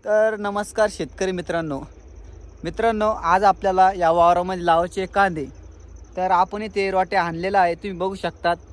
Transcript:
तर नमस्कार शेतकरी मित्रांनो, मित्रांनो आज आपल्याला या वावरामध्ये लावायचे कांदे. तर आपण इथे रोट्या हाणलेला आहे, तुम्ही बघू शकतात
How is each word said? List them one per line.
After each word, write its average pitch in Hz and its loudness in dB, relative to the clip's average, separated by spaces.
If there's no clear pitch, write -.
तर 214 2
नमस्कार 208 -2
शेतकरी 190 -6
मित्रांनो, 165 -6
मित्रांनो 214 0
आज 185 2
आपल्याला 190 4
या 175 2
वावरामध्ये 175 2
लावायचे 170 0
कांदे. 185 0
तर 185 -2
आपण 190 0
इथे 196 -4
रोट्या 185 0
हाणलेला 175 -2
आहे, 175 2
तुम्ही 190 -10
बघू 190 -4
शकतात 170 -4